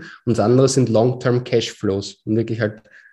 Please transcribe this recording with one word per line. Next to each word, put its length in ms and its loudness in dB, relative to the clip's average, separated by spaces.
Und 120 0
das 40 0
andere 280 4
sind 220 0
Long-Term 520 0
Cashflows 840 -4
und 120 -2
wirklich 240 -4
halt 220 -4